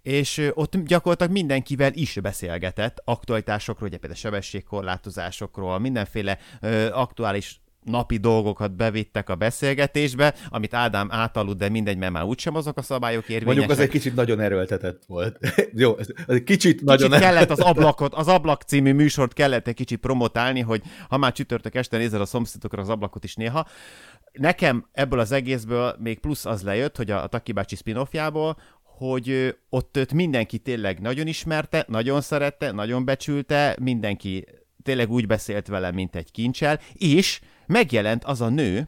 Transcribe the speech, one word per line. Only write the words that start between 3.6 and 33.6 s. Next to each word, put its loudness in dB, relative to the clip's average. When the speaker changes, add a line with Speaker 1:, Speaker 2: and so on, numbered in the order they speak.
Speaker 1:
ugye -10
például -12
sebességkorlátozásokról, -8
mindenféle, -4
ö, 0
aktuális -4
napi -2
dolgokat 0
bevittek -4
a -2
beszélgetésbe, 0
amit -6
Ádám 0
átaludt, -2
de 0
mindegy, -2
mert -4
már -4
úgysem -4
azok -4
a -6
szabályok -2
érvényesek. -4
Speaker 2:
Mondjuk 4
az 4
egy 4
kicsit -2
nagyon 2
erőltetett -2
volt. -4
<laughs> -2
Jó, 4
ez, -8
ez -2
egy 2
kicsit 4
Speaker 1:
Kicsit 0
Speaker 2:
nagyon 8
Speaker 1:
kellett 12
az 2
Speaker 2:
erőltetett. 6
Speaker 1:
ablakot, 4
az 0
Ablak 4
című 4
műsort 4
kellett 2
egy -4
kicsit -6
promotálni, 0
hogy -2
ha -2
már 2
csütörtök -6
este -4
nézed -2
a 0
szomszédokra -6
az -6
ablakot -6
is -12
néha. -4
Nekem 0
ebből 0
az 0
egészből -2
még -6
plusz -6
az -4
lejött, -2
hogy -4
a, -2
a -8
Taki -6
bácsi -4
spin-offjából, -4
hogy, -6
ö, 0
ott -2
őt 0
mindenki 0
tényleg -4
nagyon -4
ismerte, -4
nagyon 0
szerette, -2
nagyon -2
becsülte, 0